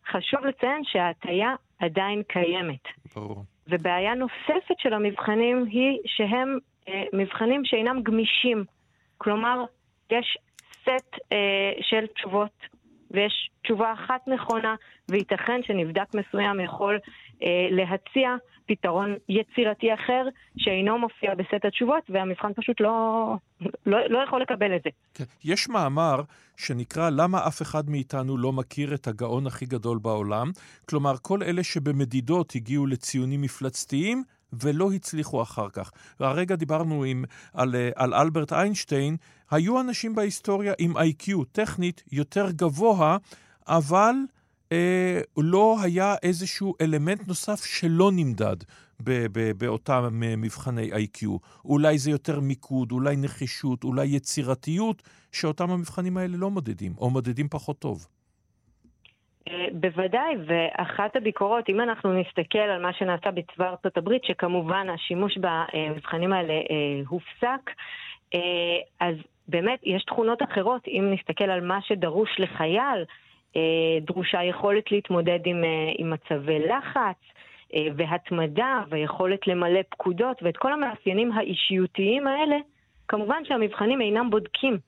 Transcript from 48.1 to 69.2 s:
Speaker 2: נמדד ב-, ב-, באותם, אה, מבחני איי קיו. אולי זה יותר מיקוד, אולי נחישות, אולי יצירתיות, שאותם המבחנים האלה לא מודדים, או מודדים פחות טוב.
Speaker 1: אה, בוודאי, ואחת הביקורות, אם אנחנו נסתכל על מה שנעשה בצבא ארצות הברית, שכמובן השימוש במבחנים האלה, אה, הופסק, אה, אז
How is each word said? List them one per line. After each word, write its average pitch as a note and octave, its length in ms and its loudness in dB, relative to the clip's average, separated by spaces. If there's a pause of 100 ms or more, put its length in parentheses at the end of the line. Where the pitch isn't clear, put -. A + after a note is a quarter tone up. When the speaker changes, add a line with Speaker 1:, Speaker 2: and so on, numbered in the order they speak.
Speaker 2:
נמדד A2 420 2 (480)
ב-, A#2+ 280 2
ב-, A2 260 0
באותם, A#2 680 0
אה, A2+ 140 0
מבחני A2+ 560 -4
איי G#2+ 140 0
קיו. G2+ 300 -4 (280)
אולי D3 320 6
זה C#3+ 140 0
יותר C#3+ 280 -2
מיקוד, C3 520 -2
אולי C#3 240 0
נחישות, C3+ 680 -4
אולי C3 220 0
יצירתיות, C#3+ 960 -2 (300)
שאותם E3+ 380 -2
המבחנים F3+ 480 -4
האלה F3+ 200 -4
לא G3 120 -2
מודדים, A2 480 -6
או B2 120 0
מודדים B2+ 380 -2
פחות D3 320 -8
טוב. F#2+ 280 -8 (1400)
Speaker 1:
אה, F3+ 240 -6
בוודאי, F#3 640 0 (120)
ואחת E3+ 680 0
הביקורות, A3 540 0
אם G3 120 2
אנחנו A3 320 0
נסתכל F#3 460 0
על G3+ 220 2
מה F3+ 120 -2
שנעשה F#3 380 0
בצבא F3+ 380 -4
ארצות F3+ 280 -4
הברית, F#3+ 260 0
שכמובן F3+ 680 0
השימוש F#3 480 -2
במבחנים E3 960 -2
האלה, E3+ 200 0
אה, D3 540 -2
הופסק, A#3+ 640 -4 (640)
אה, F3 60 0 (600)
אז F3 160 0 (320)